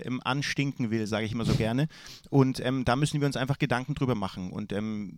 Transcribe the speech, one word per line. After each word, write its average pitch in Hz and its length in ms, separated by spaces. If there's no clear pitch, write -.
ähm, 123 200
anstinken 135 680
will, 110 160
sage 107 200
ich 104 60
immer 117 120
so 110 100
gerne. 120 320
Und, 131 300
ähm, 127 260
da 120 120
müssen 151 240
wir 143 60
uns 135 100
einfach 131 220
Gedanken 127 360
drüber 123 220
machen. 95 340
Und, 104 220
ähm, 104 460